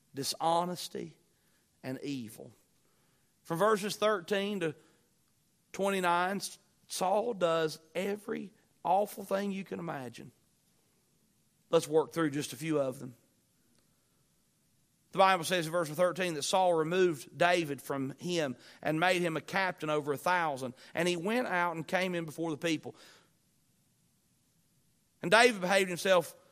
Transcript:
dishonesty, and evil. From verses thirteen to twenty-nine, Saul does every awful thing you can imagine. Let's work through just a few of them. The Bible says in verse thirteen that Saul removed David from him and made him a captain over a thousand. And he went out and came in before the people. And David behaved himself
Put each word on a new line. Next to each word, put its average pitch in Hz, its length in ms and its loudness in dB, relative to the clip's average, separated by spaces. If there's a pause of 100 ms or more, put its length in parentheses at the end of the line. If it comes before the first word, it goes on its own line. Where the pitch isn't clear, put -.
(160)
dishonesty, 165 960 -2 (720)
and 131 180 -8
evil. 127 500 -10 (920)
From 165 160 -4
verses 208 360 4
thirteen 202 640 0
to 160 120 -2 (960)
twenty-nine, 185 680 2 (460)
Saul 208 460 0
does 165 440 2 (160)
every 185 580 -6 (320)
awful 202 400 0
thing 196 280 -2
you 190 120 -6
can 190 140 -8
imagine. 139 540 -10 (1400)
Let's 165 180 4
work 151 260 2
through 160 180 0
just 143 220 -6
a - 20 -10
few 151 240 -2
of 135 200 -4
them. 123 140 -14 (2000)
The 165 80 0
Bible 190 240 6
says 165 240 0
in 160 40 -6
verse 165 180 -2
thirteen 175 440 0
that 139 100 -4
Saul 185 300 2
removed 160 640 0
David 165 460 0
from 139 340 -4
him 160 380 -2 (260)
and 156 180 0
made 180 220 2
him 160 160 -2
a 143 40 -2
captain 180 500 -4
over 147 200 0
a 135 60 -2
thousand. 151 560 0 (220)
And 170 120 0
he 175 100 2
went 220 300 -2
out 175 280 0
and 160 120 -8
came 185 280 -2
in 170 100 -4
before 160 240 -6
the 151 80 -4
people. 156 380 -4 (2250)
And 175 100 -2
David 220 300 6
behaved 190 280 2
himself 180 460 2 (160)